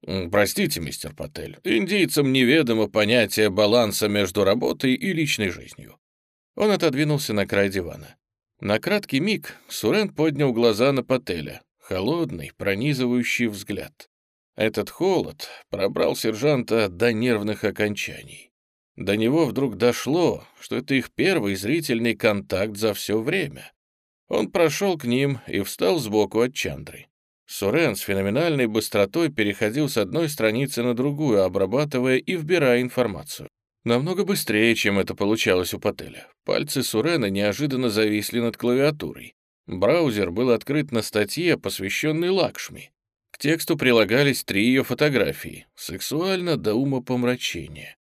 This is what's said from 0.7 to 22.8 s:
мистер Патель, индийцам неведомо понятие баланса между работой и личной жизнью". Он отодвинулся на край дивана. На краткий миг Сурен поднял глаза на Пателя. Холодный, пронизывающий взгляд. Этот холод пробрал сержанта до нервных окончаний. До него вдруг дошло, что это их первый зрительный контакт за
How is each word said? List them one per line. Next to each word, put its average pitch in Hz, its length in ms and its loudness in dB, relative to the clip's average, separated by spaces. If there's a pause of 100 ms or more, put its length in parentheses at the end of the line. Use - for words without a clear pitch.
мистер 73 360 -10
Патель, 76 480 -12
индийцам 185 680 0
неведомо 123 560 4
понятие 107 640 2
баланса 107 580 2
между 104 360 2
работой 120 500 2
и 185 200 -2
личной 143 360 -2
жизнью". - 480 -16 (580)
Он 214 140 2
отодвинулся 151 640 0
на 98 140 0
край 101 220 2
дивана. 85 460 -8 (440)
На 101 200 0
краткий 196 400 -2
миг - 360 -2 (120)
Сурен 196 420 0
поднял 147 440 0
глаза 120 380 2
на 131 120 0
Пателя. 87 580 -4 (180)
Холодный, 98 760 -4
пронизывающий 123 920 0
взгляд. 95 600 -8 (460)
Этот 107 360 -2
холод 165 580 -2 (200)
пробрал 98 460 0
сержанта 113 720 0
до 95 240 2
нервных 107 520 -2
окончаний. - 880 -4 (440)
До 98 220 -2
него 139 300 2
вдруг 117 300 -2
дошло, 123 680 0 (160)
что - 160 -6
это 139 160 -4
их - 180 0
первый 123 440 0
зрительный 117 600 0
контакт 101 640 0
за 107 160 0